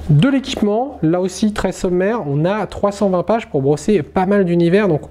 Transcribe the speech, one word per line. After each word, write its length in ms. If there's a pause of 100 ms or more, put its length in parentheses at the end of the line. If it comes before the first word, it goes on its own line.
De 200
l'équipement, 720
là 180
aussi 320
très 180
sommaire, 560
on 180
a 220
trois 240
cent 200
vingt 120
pages 260
pour 140
brosser 400
pas 240
mal 180
d'univers, 440
donc 220